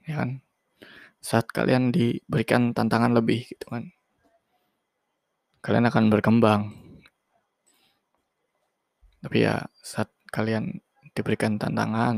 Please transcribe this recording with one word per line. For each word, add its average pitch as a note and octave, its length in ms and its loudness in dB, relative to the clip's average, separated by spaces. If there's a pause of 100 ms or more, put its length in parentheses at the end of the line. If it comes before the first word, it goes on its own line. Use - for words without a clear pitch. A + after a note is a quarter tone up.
ya D#3 160 -8
kan? B2 80 -4 (880)
Saat - 320 -2
kalian B2+ 400 0
diberikan A#2+ 880 0
tantangan A#2 400 2
lebih A2+ 320 0
gitu - 240 -16
kan, A#2 160 -10 (1700)
kalian A#2 320 2
akan A2+ 200 2
berkembang. G#2+ 500 4 (2500)
Tapi - 240 -4
ya, G#2+ 240 -2 (160)
saat - 240 -6 (240)
kalian A2 480 -4 (320)
diberikan G#2+ 480 -2
tantangan, A2+ 580 -2